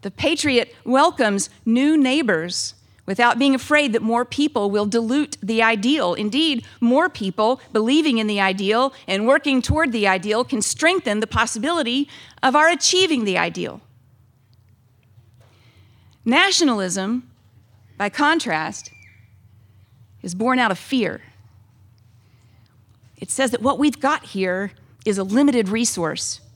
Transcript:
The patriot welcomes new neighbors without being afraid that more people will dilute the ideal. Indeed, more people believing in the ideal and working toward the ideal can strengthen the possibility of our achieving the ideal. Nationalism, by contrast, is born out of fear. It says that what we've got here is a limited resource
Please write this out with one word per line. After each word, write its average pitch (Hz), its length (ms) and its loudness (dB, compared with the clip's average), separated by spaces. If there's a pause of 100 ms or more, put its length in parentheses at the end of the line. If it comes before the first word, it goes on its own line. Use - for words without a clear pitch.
The - 100 -10
patriot 277 720 0
welcomes 240 640 2 (160)
new 269 320 2
neighbors 233 760 0 (300)
without 240 320 2
being 269 160 4
afraid 285 400 0
that 226 80 0
more 233 240 0
people 247 460 -2
will 208 140 0
dilute 233 560 -2
the 226 200 -2
ideal. 226 520 2
Indeed, 247 520 -2 (140)
more 269 300 2
people 220 520 -2 (100)
believing 254 460 2
in 220 100 0
the 208 120 -2
ideal 202 540 0 (140)
and 196 200 -2
working 277 340 2
toward 311 300 0
the 214 160 0
ideal 208 360 0
can 226 180 -4
strengthen 302 580 0
the 220 80 -2
possibility 240 800 -2 (340)
of 254 140 2
our 302 140 6
achieving 339 560 2
the 185 120 0
ideal. 170 440 -4 (2500)
Nationalism, 233 1040 0 (680)
by 202 120 -4
contrast, 208 840 -2 (1300)
is 175 140 -10
born 247 240 0
out 226 120 2
of 175 80 -4
fear. - 420 -4 (2000)
It - 120 -16
says 262 220 -2
that 240 100 -4
what 262 180 0
we've 285 200 0
got 294 280 -2
here 190 440 -4 (340)
is 202 120 0
a 196 60 -4
limited 233 440 2
resource 190 720 -4 (160)